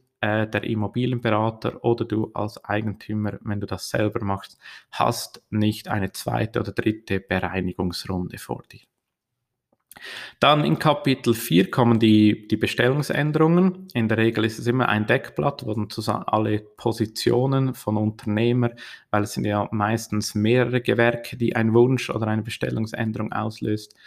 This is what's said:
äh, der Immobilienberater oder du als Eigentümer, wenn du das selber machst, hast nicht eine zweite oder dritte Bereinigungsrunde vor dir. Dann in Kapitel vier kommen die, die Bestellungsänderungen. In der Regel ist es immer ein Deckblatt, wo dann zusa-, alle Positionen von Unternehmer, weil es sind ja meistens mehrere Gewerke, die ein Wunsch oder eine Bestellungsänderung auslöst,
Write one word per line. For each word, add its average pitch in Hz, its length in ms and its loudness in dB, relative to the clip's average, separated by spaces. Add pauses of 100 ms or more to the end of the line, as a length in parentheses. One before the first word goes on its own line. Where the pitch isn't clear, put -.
(220)
äh, 107 260 0
der 107 160 -4
Immobilienberater 110 1200 -2
oder 117 200 2
du 110 280 -2
als 107 320 -8
Eigentümer, 104 760 -4
wenn 104 180 -6
du 101 80 -8
das - 240 -8
selber 104 340 -2
machst, 98 320 -6 (320)
hast - 600 -4
nicht 107 380 0
eine 95 220 -2
zweite 113 500 -4
oder 104 100 -6
dritte 107 480 -2
Bereinigungsrunde 92 1200 -4
vor - 320 -10
dir. - 80 -20 (1600)
Dann 147 240 4
in 151 120 2
Kapitel 143 560 2
vier 165 380 2
kommen 117 280 4
die, 107 500 6
die 107 80 0
Bestellungsänderungen. 151 1400 2
In 113 160 0
der 110 80 2
Regel 113 260 2
ist 110 160 -2
es 113 80 -2
immer 123 220 2
ein 107 180 0
Deckblatt, 135 580 -2
wo 113 80 -4
dann 107 160 -4
zusa-, 110 380 -4
alle 107 320 0
Positionen 123 1120 0
von 107 220 -4
Unternehmer, 110 760 0 (380)
weil 104 140 0
es 104 80 -6
sind - 140 -4
ja 104 260 0
meistens 107 640 -2
mehrere 120 460 2
Gewerke, 117 560 0
die 117 180 -2
ein 113 180 2
Wunsch 123 360 4
oder 110 180 -2
eine 110 140 0
Bestellungsänderung 113 920 -4
auslöst, 107 640 -6 (120)